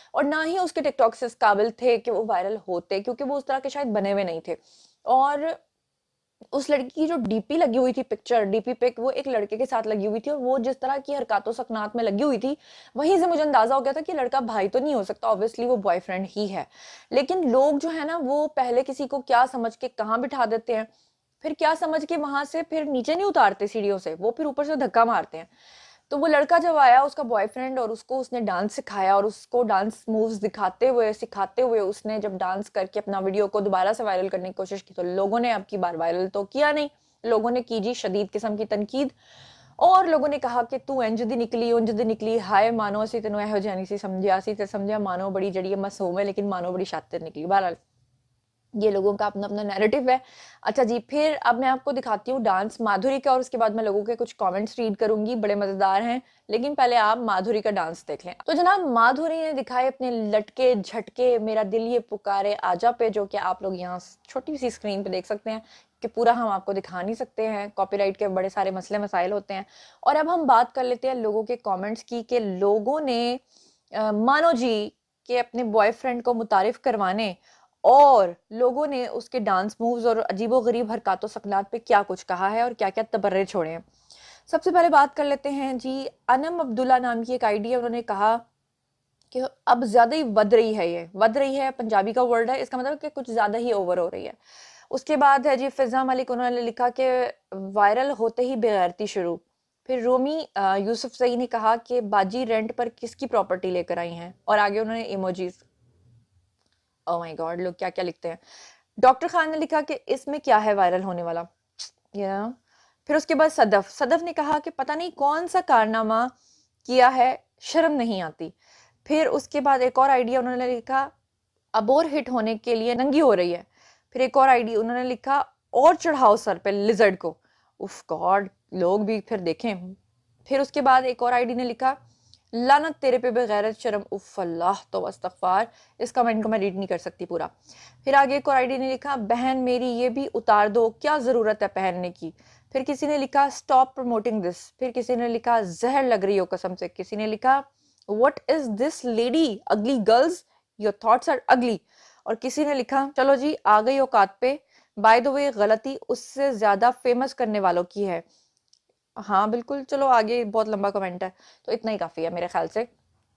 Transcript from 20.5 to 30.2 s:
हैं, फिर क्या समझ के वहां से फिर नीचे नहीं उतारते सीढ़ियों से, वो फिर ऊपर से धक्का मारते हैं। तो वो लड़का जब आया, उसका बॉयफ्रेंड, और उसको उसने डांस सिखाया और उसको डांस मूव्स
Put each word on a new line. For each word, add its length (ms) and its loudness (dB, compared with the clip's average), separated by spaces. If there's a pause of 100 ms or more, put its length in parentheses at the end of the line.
हैं, 120 -4 (540)
फिर 120 -6
क्या 220 0
समझ 300 -4
के 120 -4
वहां 280 -4
से 160 -6
फिर 240 -4
नीचे 300 -2
नहीं 100 -2
उतारते 420 2
सीढ़ियों 300 -2
से, 160 -8
वो 180 -2
फिर 140 -6
ऊपर 200 -2
से 100 -2
धक्का 300 2
मारते 320 -2
हैं। 120 -16 (640)
तो 60 -2
वो 100 0
लड़का 300 4
जब 200 2
आया, 260 8
उसका 200 -4
बॉयफ्रेंड, 560 -2
और 120 -2
उसको 260 -6
उसने 240 -6
डांस 320 -2
सिखाया 440 0
और 80 2
उसको 380 -2
डांस 460 -2
मूव्स 240 0